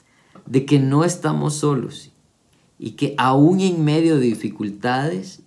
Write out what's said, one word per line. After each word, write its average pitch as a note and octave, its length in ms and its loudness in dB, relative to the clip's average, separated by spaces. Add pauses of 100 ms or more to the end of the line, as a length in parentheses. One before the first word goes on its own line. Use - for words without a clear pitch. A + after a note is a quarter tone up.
(460)
de C3+ 200 -2
que C#3+ 120 2
no C#3 280 2
estamos D3+ 480 -2
solos - 580 -4 (680)
y A2 120 -10
que - 260 -6
aún C#3+ 420 4
en F3+ 240 0
medio D#3+ 340 2
de B2+ 80 2
dificultades, A#2 1200 -4